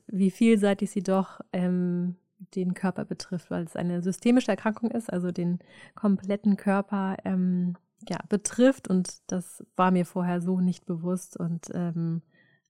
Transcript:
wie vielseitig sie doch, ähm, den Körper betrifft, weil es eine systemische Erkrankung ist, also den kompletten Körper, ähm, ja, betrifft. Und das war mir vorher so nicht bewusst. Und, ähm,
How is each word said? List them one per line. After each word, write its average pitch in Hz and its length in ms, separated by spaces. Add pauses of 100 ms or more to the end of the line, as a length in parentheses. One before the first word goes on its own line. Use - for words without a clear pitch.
wie 190 240
vielseitig 202 640
sie 202 100
doch, 190 380 (140)
ähm, 180 640 (360)
den 180 220
Körper - 280
betrifft, - 460
weil 180 140
es 165 120
eine 175 280
systemische 240 480
Erkrankung 220 400
ist, 233 200
also 180 200
den 175 260 (380)
kompletten 202 600
Körper, 196 680
ähm, 180 520 (300)
ja, 165 120 (100)
betrifft. 240 580
Und 185 220 (160)
das - 400 (100)
war 185 140
mir 180 160
vorher 175 340
so 185 220
nicht 180 240
bewusst. 180 500
Und, 170 380
ähm, 165 480 (480)